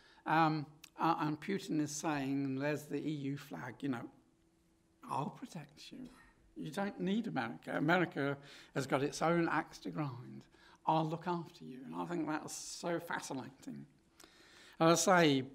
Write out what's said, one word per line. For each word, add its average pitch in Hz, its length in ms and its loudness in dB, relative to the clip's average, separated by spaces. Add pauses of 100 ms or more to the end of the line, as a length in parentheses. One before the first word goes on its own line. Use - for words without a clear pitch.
(260)
Um, 156 420 4 (300)
uh, 165 220 2
and 151 220 0
Putin 190 400 -2
is 147 100 -2
saying, 139 540 0
and 135 160 -2
there's 147 240 -2
the 143 200 -4
E 151 60 0
U 143 260 -4
flag, 131 440 -12
you 139 80 -2
know, 123 200 -4 (1000)
"I'll 135 220 -2
protect - 600 -14
you. 254 180 -14 (460)
You 160 140 -8
don't 190 300 -4
need 196 260 0
America. 147 500 -4
America 156 640 4 (380)
has 135 100 0
got 131 160 4
its - 220 -2
own 170 260 4
axe 151 300 -2
to - 100 -10
grind. 135 560 -6 (400)
I'll 160 240 2
look 165 180 -6
after 170 380 -6
you." 143 200 -14
And 160 100 -12
I 175 100 -4
think 165 220 -2
that's 151 260 -4
so - 460 -4
fascinating. - 880 -8 (920)
As 170 280 6
I 180 160 8
say, 135 320 6